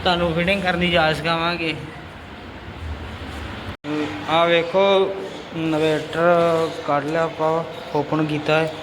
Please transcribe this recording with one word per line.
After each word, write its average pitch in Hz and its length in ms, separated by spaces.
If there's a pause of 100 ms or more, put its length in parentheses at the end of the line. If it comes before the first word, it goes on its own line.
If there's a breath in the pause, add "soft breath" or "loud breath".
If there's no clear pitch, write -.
ਤੁਹਾਨੂੰ 175 300
ਫਿਟਿੰਗ 180 300
ਕਰਨ 175 160
ਦੀ 175 120
ਜਾਚ 156 240
ਸਿਖਾਵਾਂਗੇ। 165 580 (2500)
ਆਹ 165 180
ਵੇਖੋ, 170 360 (720)
ਇਨਵੇਟਰ 160 1120 (180)
ਕੱਢ 143 180
ਲਿਆ 165 180
ਆਪਾਂ, 160 260 (460)
ਓਪਨ 156 300
ਕੀਤਾ 151 340
ਹੈ। 160 120 (120)